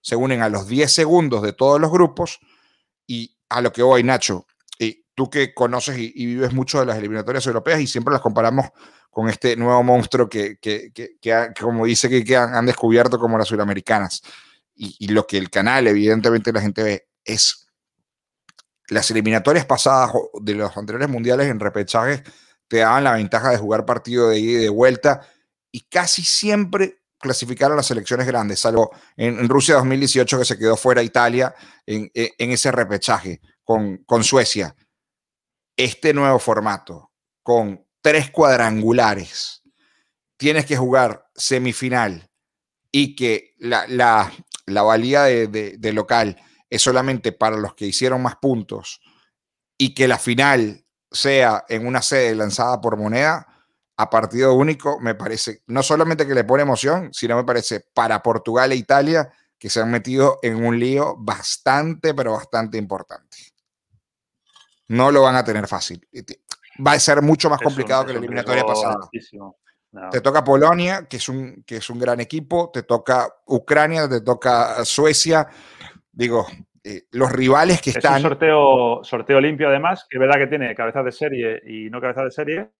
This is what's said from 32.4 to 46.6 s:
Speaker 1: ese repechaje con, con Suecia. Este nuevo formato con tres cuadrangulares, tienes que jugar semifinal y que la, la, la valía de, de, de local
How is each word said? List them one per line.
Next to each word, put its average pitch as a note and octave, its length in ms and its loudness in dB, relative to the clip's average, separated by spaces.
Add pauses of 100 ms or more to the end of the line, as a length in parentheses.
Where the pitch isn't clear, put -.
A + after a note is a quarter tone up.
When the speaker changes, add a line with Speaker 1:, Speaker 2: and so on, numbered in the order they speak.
Speaker 1:
ese B2 200 0
repechaje G2+ 680 -2 (240)
con, G#2 420 -2
con A2+ 200 2
Suecia. G#2 500 0 (1040)
Este B2+ 360 0
nuevo C#3 260 2
formato G#2 720 -4 (300)
con A2 440 -2 (160)
tres D3+ 300 2
cuadrangulares, A2+ 1300 0 (720)
tienes D3 300 0
que D3 100 -2
jugar B2+ 580 2
semifinal B2 960 -4 (640)
y C#3 240 0
que A#2 440 -4
la, A#2 280 -2
la, A#2+ 420 2 (360)
la G2+ 160 -2
valía A#2 420 2
de, A#2 240 2
de, G#2 300 -8
de A2 160 -6
local G#2+ 420 -2 (340)